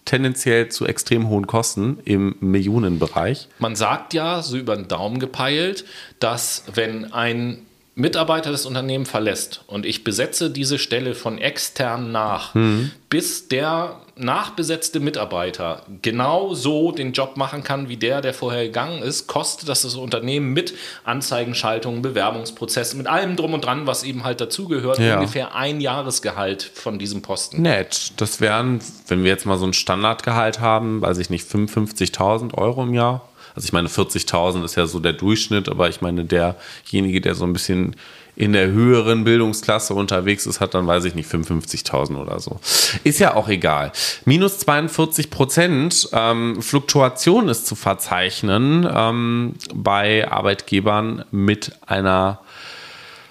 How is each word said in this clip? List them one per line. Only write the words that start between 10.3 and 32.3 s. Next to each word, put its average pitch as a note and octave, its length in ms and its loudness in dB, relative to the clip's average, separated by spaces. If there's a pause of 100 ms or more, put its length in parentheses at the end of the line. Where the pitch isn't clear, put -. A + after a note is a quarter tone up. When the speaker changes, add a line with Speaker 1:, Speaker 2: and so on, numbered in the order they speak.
Speaker 2:
diese C#3 280 -2
Stelle B2 380 -2
von A2 220 -6
extern B2 760 -4
nach, G#2+ 420 -2
Speaker 1:
Mhm. A2+ 380 2 (180)
Speaker 2:
bis - 380 -4
der E3 540 -4 (120)
nachbesetzte D#3+ 840 -2
Mitarbeiter F#2 840 -4 (180)
genau D3 540 0
so D3+ 380 0
den C3+ 200 -4
Job C3+ 240 -4
machen C#3 280 -4
kann, C#3 240 -4
wie A#2+ 80 -8
der, A#2 240 0
der C3 140 -2
vorher A#2+ 320 -4
gegangen B2+ 360 -4
ist, C3 240 -6
kostet D3+ 420 -4
das C3+ 140 0
das B2+ 140 -6
Unternehmen C3 560 -2
mit E3+ 220 -2 (300)
Anzeigenschaltungen, A#2+ 960 -2
Bewerbungsprozessen, A#2 1000 -4
mit C3 100 -6
allem F3+ 260 0
drum D#3+ 200 0
und C#3 100 -4
dran, C3+ 240 -2
was B2+ 160 -2
eben B2+ 180 -8
halt B2 180 -4
dazugehört, C3 600 -2
Speaker 1:
Ja. A2+ 160 6
Speaker 2:
ungefähr A2 400 -2
ein C#3+ 240 -2
Jahresgehalt A#2 840 -2
von - 380 -8
diesem G2+ 220 -6
Posten. C#3+ 400 -4
Speaker 1:
Nett. A2+ 540 0
Das - 240 -2
wären, A#2 380 2 (300)
wenn F2+ 160 2
wir F#2 60 6
jetzt F#2+ 140 0
mal G2 140 2
so F#2 80 0
ein F#2 60 0
Standardgehalt A2 880 0
haben, A2 400 2
weiß F2+ 180 2
ich F2+ 120 -4
nicht, F2 180 -2
fünfundfünfzigtausend G#2+ 1080 0